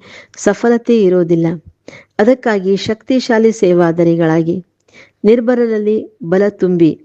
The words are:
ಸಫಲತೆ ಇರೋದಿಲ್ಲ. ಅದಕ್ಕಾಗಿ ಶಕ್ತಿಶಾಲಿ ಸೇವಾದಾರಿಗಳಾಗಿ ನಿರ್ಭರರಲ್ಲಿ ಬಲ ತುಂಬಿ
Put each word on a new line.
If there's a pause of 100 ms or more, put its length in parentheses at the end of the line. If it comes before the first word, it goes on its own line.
(380)
ಸಫಲತೆ
ಇರೋದಿಲ್ಲ. (720)
ಅದಕ್ಕಾಗಿ
ಶಕ್ತಿಶಾಲಿ
ಸೇವಾದಾರಿಗಳಾಗಿ (580)
ನಿರ್ಭರರಲ್ಲಿ
ಬಲ
ತುಂಬಿ